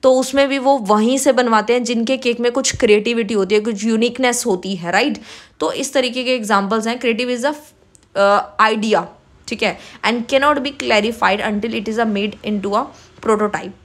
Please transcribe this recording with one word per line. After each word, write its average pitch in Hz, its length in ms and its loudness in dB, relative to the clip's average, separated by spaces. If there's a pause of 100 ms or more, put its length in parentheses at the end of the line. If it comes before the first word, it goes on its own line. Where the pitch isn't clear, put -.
तो 262 160 6
उसमें 269 300 0
भी 277 80 -2
वो 277 200 2
वहीं 214 400 2
से 269 140 2
बनवाते 226 420 2
हैं 247 100 2
जिनके 233 340 0
केक 240 220 -2
में 240 120 0
कुछ 262 240 -2
क्रिएटिविटी 226 580 2
होती 196 220 0
है, 214 60 4
कुछ 208 220 -4
यूनिकनेस 240 640 0
होती 190 300 -2
है, 170 160 -6
राइट? 233 260 0 (420)
तो 156 120 -2
इस - 220 -6
तरीके 254 300 -2
के 254 120 0
एग्जांपल्स 214 520 0
हैं। 247 120 -4
Creative 247 400 -2
is 277 120 0
a, 294 40 -6 (640)
अ, 196 400 2 (120)
idea, 208 340 0 (440)
ठीक - 160 -6
है, 190 160 -2 (260)
and 233 240 0
cannot 277 280 4
be 247 140 -4
clarified 214 680 0
until 214 300 -4
it 226 180 -6
is 220 100 -4
a 233 60 2
made 208 280 -2 (120)
into 202 240 -4
a 220 160 0 (420)
prototype 208 420 0 (160)